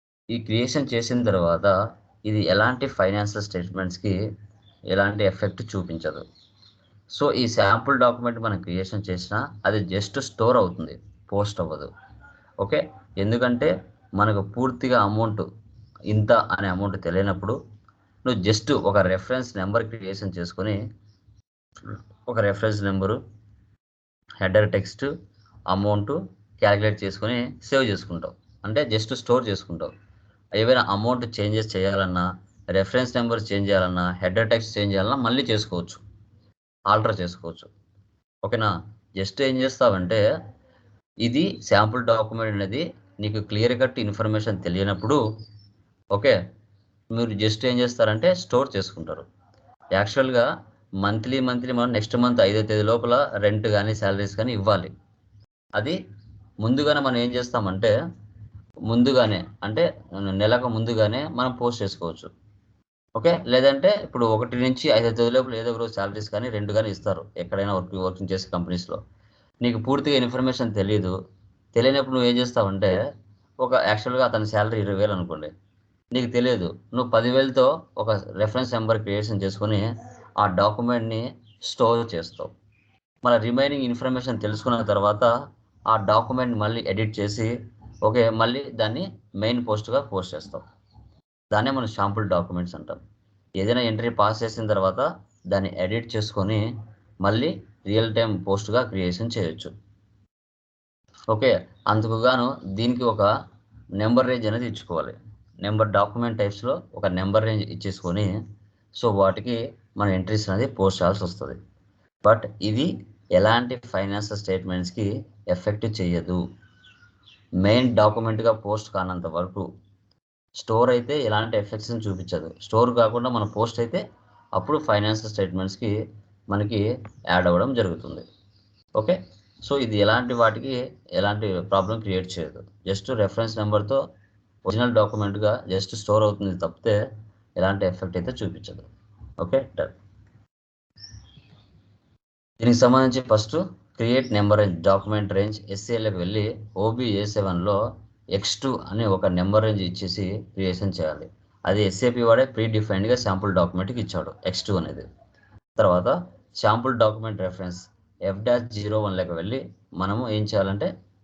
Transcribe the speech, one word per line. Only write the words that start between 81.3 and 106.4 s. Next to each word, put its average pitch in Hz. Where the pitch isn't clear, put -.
స్టోర్ 117
చేస్తావు. -
మన 120
రిమైనింగ్ 135
ఇన్ఫర్మేషన్ 123
తెలుసుకున్న 107
తర్వాత 104
ఆ 110
డాక్యుమెంట్ 120
మళ్ళీ 113
ఎడిట్ 107
చేసి, 104
ఓకే, 117
మళ్ళీ 120
దాన్ని 113
మెయిన్ 120
పోస్ట్‌గా 110
పోస్ట్ 92
చేస్తాం. -
దాన్నే 110
మనం 120
శాంపుల్ 101
డాక్యుమెంట్స్ 87
అంటాం. -
ఏదైనా 113
ఎంట్రీ 113
పాస్ 107
చేసిన 113
తర్వాత 95
దాన్ని 98
ఎడిట్ 113
చేసుకొని 107
మళ్ళీ 117
రియల్ 110
టైమ్ 113
పోస్ట్‌గా 101
క్రియేషన్ 95
చేయొచ్చు. 90
ఓకే, 120
అందుకు 110
గాను 123
దీనికి 120
ఒక 104
నెంబర్ 123
రేంజ్ 117
అనేది 120
ఇచ్చుకోవాలి. 78
నెంబర్ 107
డాక్యుమెంట్ 107